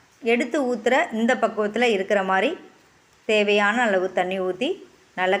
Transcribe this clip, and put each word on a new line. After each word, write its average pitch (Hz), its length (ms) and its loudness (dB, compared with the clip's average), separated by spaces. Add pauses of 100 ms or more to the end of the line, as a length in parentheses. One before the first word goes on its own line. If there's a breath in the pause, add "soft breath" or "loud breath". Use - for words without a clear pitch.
(340)
எடுத்து 254 240 0 (140)
ஊத்துற 247 320 0 (160)
இந்த 233 120 2 (120)
பக்குவத்துல 220 540 0
இருக்கிற 196 240 0 (100)
மாதிரி 208 200 2 (800)
தேவையான 208 460 2 (100)
அளவு 190 200 0 (100)
தண்ணி 185 280 -2
ஊத்தி 185 240 -4 (500)
நல்லா 185 220 2